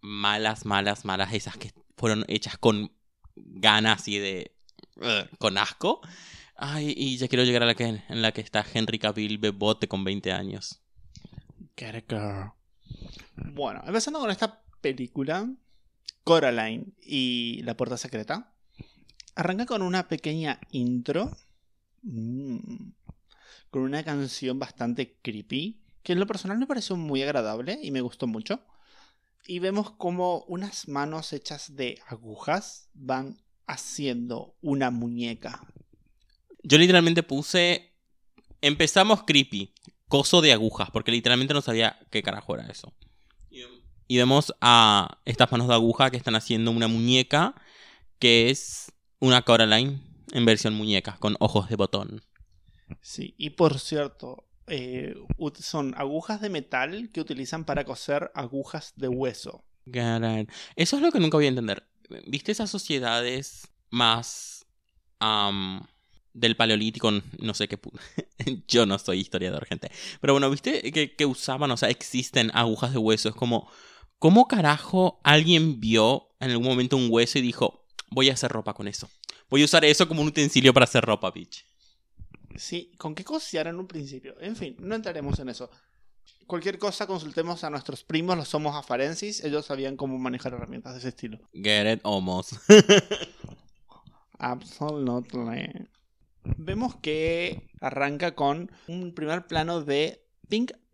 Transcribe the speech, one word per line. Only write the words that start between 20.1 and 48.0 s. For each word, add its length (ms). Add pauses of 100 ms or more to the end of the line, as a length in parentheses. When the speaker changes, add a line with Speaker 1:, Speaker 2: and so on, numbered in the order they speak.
Speaker 2:
intro, 640 (680)
mm, 880 (800)
con 120
una 200
canción 560
bastante 640
creepy, 580 (220)
que 100
en 80
lo 60
personal 320
me 80
pareció 300
muy 260
agradable 600
y 80
me 100
gustó 260
mucho. 340 (840)
Y 120
vemos 340
como 560
unas 400
manos 440
hechas 440
de 300
agujas 840
van 480 (260)
haciendo 960
una 300
muñeca. 760 (960)
Speaker 1:
Yo 160
literalmente 440
puse, 720 (680)
empezamos 600
creepy, 500 (360)
coso 340
de 100
agujas, 380
porque 220
literalmente 420
no 80
sabía 360 (120)
qué 120
carajo 320
era 120
eso. 260 (1120)
Y 100
vemos 440
a 640
estas 280
manos 160
de 60
aguja 360
que 60
están 180
haciendo 380
una 160
muñeca 680 (640)